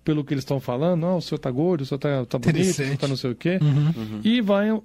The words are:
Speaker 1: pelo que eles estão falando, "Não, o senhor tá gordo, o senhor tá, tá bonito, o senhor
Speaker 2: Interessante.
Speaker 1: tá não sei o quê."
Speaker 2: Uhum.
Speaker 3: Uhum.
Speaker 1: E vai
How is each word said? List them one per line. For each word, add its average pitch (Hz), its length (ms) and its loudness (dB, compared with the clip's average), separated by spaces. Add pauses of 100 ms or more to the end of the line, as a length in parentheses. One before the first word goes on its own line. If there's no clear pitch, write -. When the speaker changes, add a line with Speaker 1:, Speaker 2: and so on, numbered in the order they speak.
Speaker 1:
pelo 151 200 0
que 143 120 -2
eles 135 80 -2
estão 139 160 -2
falando, 156 420 0
"Não, 180 160 0
o 156 40 -2
senhor - 180 -6
tá 139 100 -4
gordo, 151 320 0
o 135 40 -4
senhor 139 120 -4
tá, 139 300 0
tá 135 100 -2
bonito, 156 240 2
o - 20 4 (100)
senhor 139 200 -2
Speaker 2:
Interessante. 135 60 -4
Speaker 1:
tá 143 80 -2
não 135 100 -2
sei 127 140 -4
o 113 40 -6
quê." 180 240 -2
Speaker 2:
Uhum. 147 260 4 (100)
Speaker 3:
Uhum. 107 280 -6
Speaker 1:
E 233 160 2
vai 202 300 2 (160)